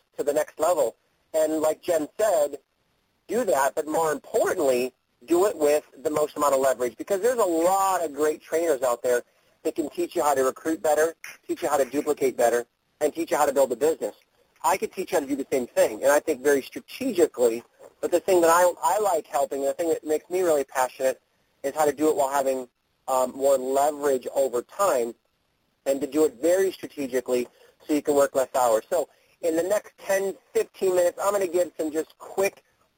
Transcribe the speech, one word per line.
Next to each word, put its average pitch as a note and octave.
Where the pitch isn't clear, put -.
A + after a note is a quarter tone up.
to D3+
the C#3
next -
level. D3+
And D#3
like D#3
Jen D#3+
said, D#3
do A3+
that, C#3
but D3+
more D#3
importantly, B3+
do G#3
it G#3
with D3
the D#3
most D3+
amount D3
of C3+
leverage, B2+
because F#3+
there's A#3+
a G#3
lot F3+
of D3+
great D3+
trainers D#3+
out B2
there B2
that D#3
can D#3+
teach -
you F3
how D3
to C3+
recruit D#3+
better, D#3
teach E3+
you D#3+
how D3
to C3+
duplicate C#3
better, A#2+
and D3
teach E3
you E3
how D3+
to C#3+
build B2+
a -
business. C3+
I E3+
could G#3+
teach F3+
you F3
how C#3+
to C3
do C#3+
the C3+
same B2+
thing, C3
and C#3
I D3
think C3+
very C#3
strategically, D3
but D3+
the F3
thing F3+
that E3
I, F3
I F#3
like F3+
helping, C#3
and C#3
the -
thing E3+
that -
makes -
me -
really D3+
passionate, C3
is C#3
how D3+
to D3
do D3+
it D3+
while C3+
having, C3+
um, B2+
more C3+
leverage C#3
over B2
time, C3
and -
to -
do D3+
it D3
very F3+
strategically B2+
so D#3+
you D3
can D3
work C#3+
less C3
hours. A#2+
So E3
in E3
the E3
next G3+
ten, G3
fifteen F#3+
minutes, F3
I'm G3
gonna G3
give E3+
some D#3
just D#3
quick -